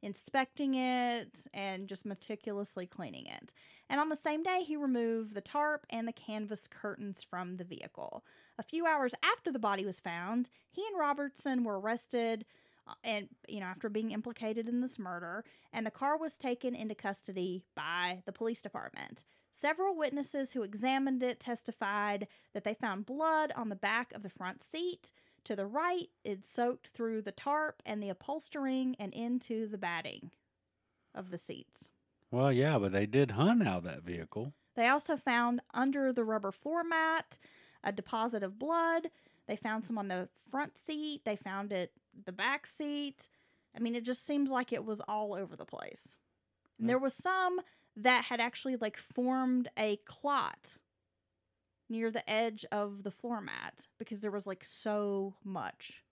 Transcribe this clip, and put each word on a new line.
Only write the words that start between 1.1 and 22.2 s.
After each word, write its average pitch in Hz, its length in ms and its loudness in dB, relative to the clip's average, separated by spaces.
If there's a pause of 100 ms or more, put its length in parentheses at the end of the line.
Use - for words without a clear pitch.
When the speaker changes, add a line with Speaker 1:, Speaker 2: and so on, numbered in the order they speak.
Speaker 1:
and 196 340 -4
just 190 180 -8
meticulously 202 800 -4
cleaning 101 380 -10
it. - 280 -14 (360)
And 269 100 2
on 311 100 2
the 302 60 0
same 311 280 0
day, 370 200 2
he 311 120 -2
removed 233 580 2
the 196 80 -4
tarp 294 480 0
and 226 180 -4
the 233 60 -4
canvas 214 540 -6
curtains - 560 -6
from 180 340 -6
the 180 60 -8
vehicle. - 640 -10 (320)
A 226 60 -6
few 330 220 -2
hours 285 380 4
after 359 280 4
the 254 80 0
body 202 260 2
was 185 140 -4
found, 190 500 0 (200)
he 381 180 -6
and 403 120 -2
Robertson 285 640 2
were 208 160 0
arrested, 226 680 0 (400)
uh, - 180 -12
and, 208 260 -2 (180)
you 208 120 -6
know, 190 60 -4
after 190 240 -4
being 214 220 0
implicated 220 560 -2
in 240 140 2
this 254 180 -4
murder, 180 460 -6 (280)
and 226 120 -2
the 214 60 -2
car 285 260 2
was 320 200 -4
taken 247 380 0
into 220 200 -4
custody 185 680 -4 (120)
by 180 500 0
the 196 80 -8
police 226 280 -2
department. - 640 -10 (300)
Several 349 420 2
witnesses 277 560 0
who 240 120 -2
examined 254 600 2
it 247 160 0
testified 208 880 0 (260)